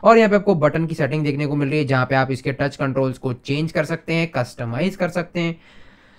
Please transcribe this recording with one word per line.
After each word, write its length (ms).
और 140
यहाँ 120
पे 60
आपको 200
बटन 300
की 100
सेटिंग 280
देखने 240
को 80
मिल 140
रही 100
है 60
जहाँ 200
पे 100
आप 160
इसके 200
टच 240
कंट्रोल्स 420
को 180
चेंज 360
कर 140
सकते 280
हैं, 220
कस्टमाइज 600
कर 140
सकते 300
हैं। 160